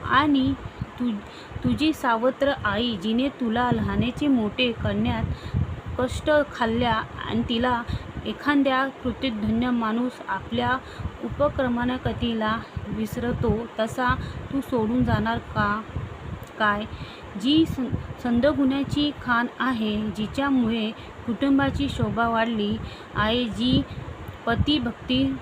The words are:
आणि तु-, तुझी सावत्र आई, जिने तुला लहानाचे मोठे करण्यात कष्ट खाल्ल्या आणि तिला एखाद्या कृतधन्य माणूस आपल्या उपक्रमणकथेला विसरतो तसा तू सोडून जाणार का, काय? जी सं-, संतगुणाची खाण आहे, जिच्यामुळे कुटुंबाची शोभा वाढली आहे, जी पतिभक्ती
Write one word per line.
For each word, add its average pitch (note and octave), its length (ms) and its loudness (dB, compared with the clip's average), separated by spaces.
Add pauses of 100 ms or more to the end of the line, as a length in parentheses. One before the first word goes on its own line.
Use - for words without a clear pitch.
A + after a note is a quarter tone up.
आणि C#4 500 4 (460)
तु-, B3 120 0 (520)
तुझी B3+ 300 2
सावत्र C4 580 2 (140)
आई, G#3+ 320 0
जिने A3+ 320 2
तुला A#3+ 420 0
लहानाचे A3 560 0
मोठे A#3+ 440 2
करण्यात A3 520 0 (760)
कष्ट B3+ 320 0 (240)
खाल्ल्या A3+ 460 2 (240)
आणि A3+ 240 -2
तिला A#3+ 340 0 (420)
एखाद्या C4+ 640 2
कृतधन्य A#3 800 -2
माणूस A#3 420 0 (160)
आपल्या A#3+ 500 0 (460)
उपक्रमणकथेला A#3+ 1300 0 (300)
विसरतो A3 680 0 (220)
तसा B3 360 0 (380)
तू C#4 80 0
सोडून A#3+ 420 2
जाणार A3+ 340 2
का, G#3+ 440 -2 (800)
काय? G#3 240 4 (580)
जी D4+ 240 6
सं-, - 580 -4
संतगुणाची C#4 880 2 (120)
खाण A#3+ 240 2 (120)
आहे, A3 520 0
जिच्यामुळे A3+ 800 2 (360)
कुटुंबाची C4+ 600 2
शोभा A3 380 0
वाढली A3+ 500 2 (380)
आहे, A3+ 300 2
जी A#3+ 360 2 (640)
पतिभक्ती B3+ 960 2